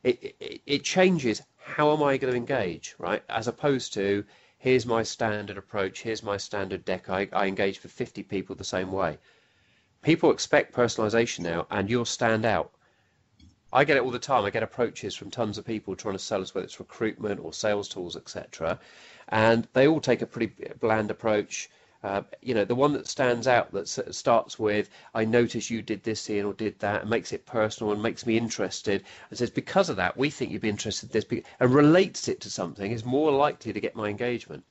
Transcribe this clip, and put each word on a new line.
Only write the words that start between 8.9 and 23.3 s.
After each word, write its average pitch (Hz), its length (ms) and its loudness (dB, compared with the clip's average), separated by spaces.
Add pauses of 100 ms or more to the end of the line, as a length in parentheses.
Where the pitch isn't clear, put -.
way." 87 260 -2 (840)
People 165 280 4
expect - 440 2
personalization 113 680 0
now, 85 300 -4
and 98 200 -2
you'll 120 140 0
stand 113 400 0
out. 95 280 0 (1000)
I 131 100 4
get 143 140 4
it 123 80 2
all 127 80 -2
the 120 80 -6
time. 123 240 0
I 101 60 0
get 113 120 -2
approaches 110 540 -4
from 98 140 -14
tons 110 280 -4
of 98 80 -14
people 104 300 -6
trying 101 180 -6
to 92 80 -8
sell 101 180 -2
us, 92 140 -10
whether 92 100 -4
it's - 140 -16
recruitment 101 600 -4
or 80 120 -10
sales 104 360 -2
tools, 87 280 -8
et - 120 -14
cetera. - 500 -6 (500)
And 113 440 4
they 135 160 6
all 156 120 4
take 117 220 2
a 110 40 -4
pretty 117 260 -4 (280)
bland 110 300 2
approach. 107 580 -2 (360)
Uh, 98 180 -2 (180)
you 120 140 -4
know, 104 100 4
the 120 120 0
one 143 160 4
that - 160 -4
stands 123 400 0